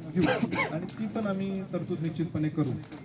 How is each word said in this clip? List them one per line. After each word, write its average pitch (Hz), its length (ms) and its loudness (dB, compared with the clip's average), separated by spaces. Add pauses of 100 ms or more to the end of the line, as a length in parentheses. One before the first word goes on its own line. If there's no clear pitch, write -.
(140)
घेऊ 180 80 6 (500)
आणि 185 140 -2 (120)
ती 220 80 -2
पण 208 200 0
आम्ही 190 360 0 (100)
तरतूद 175 280 -2
निश्चितपणे 156 480 0
करू. 151 220 2 (340)